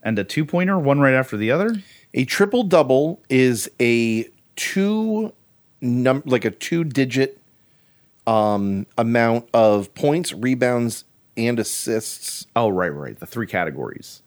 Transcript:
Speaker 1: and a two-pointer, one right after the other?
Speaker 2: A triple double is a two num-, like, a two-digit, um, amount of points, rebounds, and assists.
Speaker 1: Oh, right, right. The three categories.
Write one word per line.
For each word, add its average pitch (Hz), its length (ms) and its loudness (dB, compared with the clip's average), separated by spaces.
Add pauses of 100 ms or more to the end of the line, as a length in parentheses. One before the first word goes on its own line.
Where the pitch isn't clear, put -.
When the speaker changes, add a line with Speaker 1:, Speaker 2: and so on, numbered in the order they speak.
Speaker 1:
and 110 160 -2
a 101 60 -2
two-pointer, 180 540 -2
one 139 200 2
right 135 140 4
after 127 240 0
the 110 140 0
other? 196 220 0 (420)
Speaker 2:
A 131 100 0
triple 202 380 0
double 156 680 2
is 127 420 2 (100)
a 117 460 2 (280)
two 214 800 -2 (480)
num-, 127 420 0
like, 127 220 0
a 110 40 0
two-digit, 135 880 -2 (880)
um, 104 600 0 (100)
amount 117 560 0
of 104 420 4
points, 156 380 -2
rebounds, 123 720 -2 (320)
and 117 240 -2
assists. - 880 -6 (100)
Speaker 1:
Oh, 117 140 2
right, 90 180 0
right. 71 320 -10
The - 60 -16
three 113 200 -8
categories. 71 800 -8